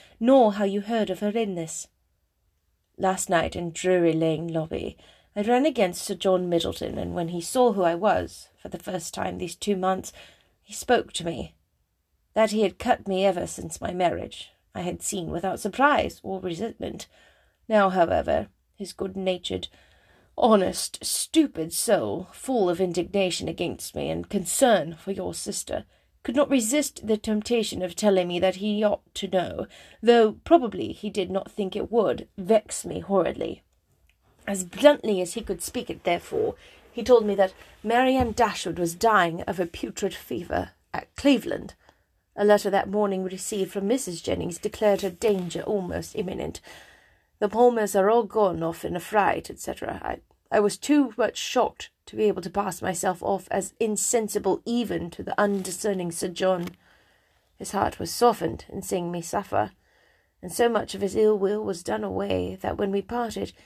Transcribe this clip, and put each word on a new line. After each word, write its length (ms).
nor 360
how 100
you 160
heard 300
of 100
her 120
illness. 540
Last 320
night 240
in 160
Drury 420
Lane 400
lobby, 440
I 60
ran 240
against 360
Sir 140
John 320
Middleton, 500
and 160
when 140
he 120
saw 320
who 120
I 100
was, 540
for 80
the 100
first 360
time 240
these 160
two 220
months, 360
he 120
spoke 380
to 120
me. 300
That 160
he 120
had 180
cut 260
me 180
ever 220
since 340
my 120
marriage, 580
I 60
had 220
seen 280
without 300
surprise 640
or 160
resentment. 680
Now, 220
however, 580
his 180
good-natured, 760
honest, 680
stupid 680
soul, 600
full 360
of 120
indignation 680
against 460
me 160
and 180
concern 720
for 140
your 200
sister, 520
could 100
not 160
resist 560
the 100
temptation 680
of 120
telling 320
me 140
that 160
he 260
ought 320
to 140
know, 380
though 300
probably 480
he 180
did 200
not 200
think 260
it 160
would 340
vex 480
me 140
horridly. 640
As 180
bluntly 560
as 140
he 60
could 220
speak 260
it, 140
therefore, 540
he 140
told 200
me 120
that 180
Marianne 480
Dashwood 460
was 160
dying 480
of 180
a 60
putrid 480
fever 560
at 220
Cleveland. 600
A 80
letter 260
that 200
morning 320
received 480
from 160
Missus 340
Jennings 380
declared 440
her 80
danger 520
almost 540
imminent. 440
The 100
Palmers 460
are 160
all 140
gone 380
off 220
in 120
a 40
fright, 500
et 100
cetera. 420
I, 180
I 80
was 180
too 400
much 200
shocked 540
to 100
be 80
able 180
to 80
pass 320
myself 400
off 280
as 280
insensible 840
even 460
to 120
the 180
undiscerning 720
Sir 180
John. 420
His 140
heart 280
was 140
softened 560
in 140
seeing 300
me 100
suffer, 480
and 100
so 160
much 260
of 60
his 160
ill 220
will 260
was 180
done 220
away 560
that 160
when 140
we 100
parted, 520